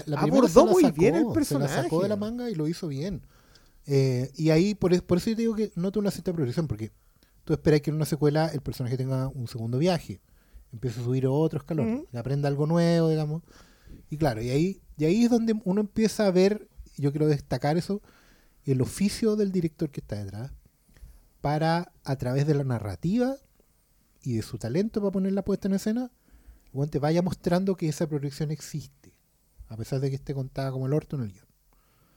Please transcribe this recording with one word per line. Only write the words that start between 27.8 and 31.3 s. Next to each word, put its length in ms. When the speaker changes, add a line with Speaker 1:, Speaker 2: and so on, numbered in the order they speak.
Speaker 1:
esa 180
progresión 440
existe, 640
a 100
pesar 220
de 100
que 60
esté 180
contada 360
como 160
el 60
orto 240
en 60
el 100